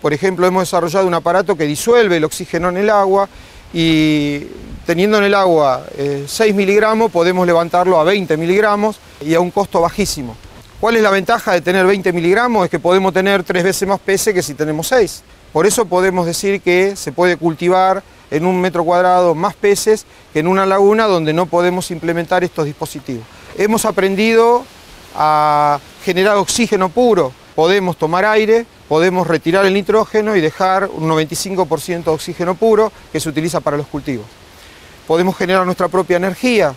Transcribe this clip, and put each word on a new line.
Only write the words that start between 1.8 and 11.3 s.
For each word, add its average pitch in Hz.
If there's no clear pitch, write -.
el 156
oxígeno 175
en 175
el 208
agua 196
y 156
teniendo 196
en 202
el 202
agua, 156
eh, 143
seis 214
miligramos, 214
podemos 180
levantarlo 175
a 156
veinte 180
miligramos 208
y 160
a 165
un 180
costo 190
bajísimo. 156
¿Cuál 226
es 226
la 214
ventaja 196